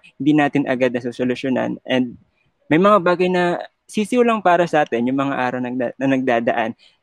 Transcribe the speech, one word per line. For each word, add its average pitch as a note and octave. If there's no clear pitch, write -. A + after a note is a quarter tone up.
hindi C#3
natin C#3+
agad B2+
nasosolusyonan. B2
And B2+
may D#3
mga G3
bagay F3+
na F3
sisiw A#3+
lang A3+
para F3
sa D3+
atin, A#2+
yung C#3
mga C#3
araw B2+
nagda-, B2
na C3+
nagdadaan. A#2+